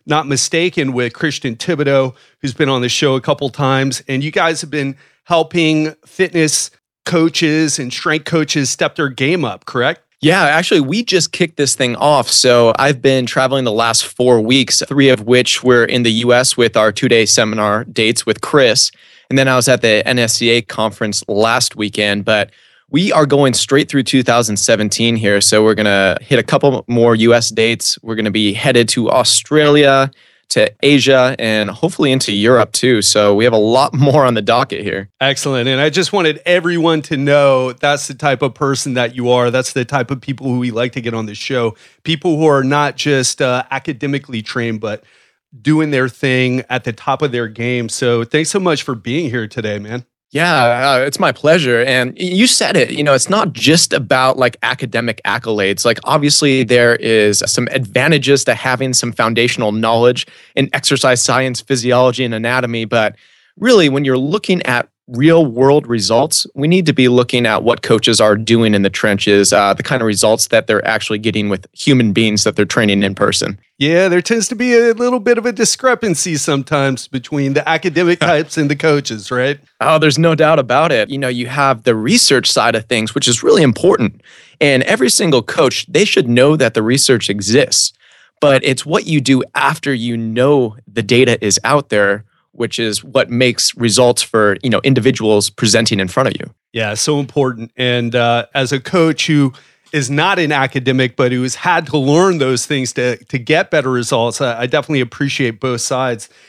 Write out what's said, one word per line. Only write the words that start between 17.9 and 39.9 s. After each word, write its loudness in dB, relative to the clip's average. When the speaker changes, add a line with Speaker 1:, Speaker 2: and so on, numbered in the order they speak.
Speaker 2:
with -2
Chris. 2
And 2
then 2
I 2
was 0
at 2
the 2
N 0
S 0
C 0
A 2
conference -6
last 0
weekend, -2
but 0
we 0
are 2
going 2
straight 0
through 0
two 0
thousand 0
seventeen 0
here. 0
So 4
we're 4
gonna 2
hit 0
a 2
couple 0
more 4
U 4
S 2
dates. -2
We're -8
gonna -4
be 0
headed 2
to -2
Australia, 2
to 2
Asia, 4
and -2
hopefully -2
into -2
Europe 2
too. 2
So 2
we 2
have 4
a 2
lot 2
<laughs> -4
more 4
on 2
the -2
docket -2
here. -8
Speaker 1:
Excellent. -2
And -2
I 0
just -2
wanted -2
everyone 0
to -8
know 2
that's -2
the -14
type -2
of -2
person -4
that -4
you -2
are. 2
That's -2
the -4
type -4